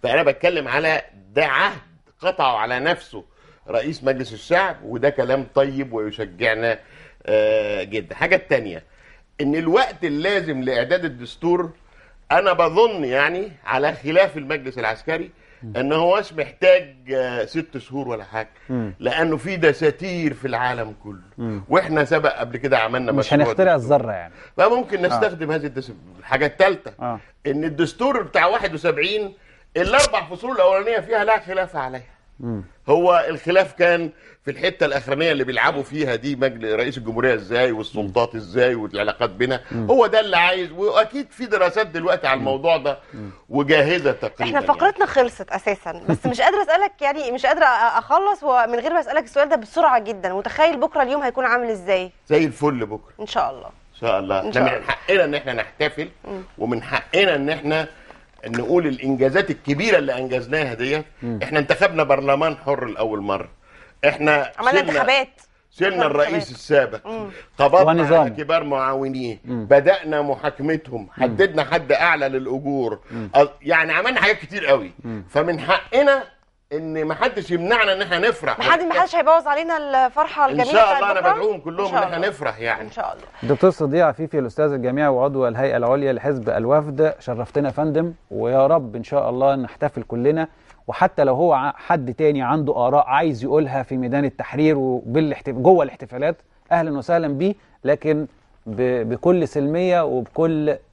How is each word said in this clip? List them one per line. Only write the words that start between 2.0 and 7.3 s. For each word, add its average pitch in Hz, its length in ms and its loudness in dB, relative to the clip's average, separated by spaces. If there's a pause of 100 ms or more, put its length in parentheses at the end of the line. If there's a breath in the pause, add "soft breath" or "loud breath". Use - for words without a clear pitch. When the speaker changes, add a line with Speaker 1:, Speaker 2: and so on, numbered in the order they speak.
Speaker 1:
قطعه 151 380 0
على 120 220 -2
نفسه 135 440 -4 (460 soft breath)
رئيس 131 340 -4
مجلس 131 300 -2
الشعب، 175 500 0
وده 120 260 0
كلام 131 460 -2
طيب 135 380 0
ويشجعنا، 110 880 -2 (460 loud breath)
آه، 107 580 0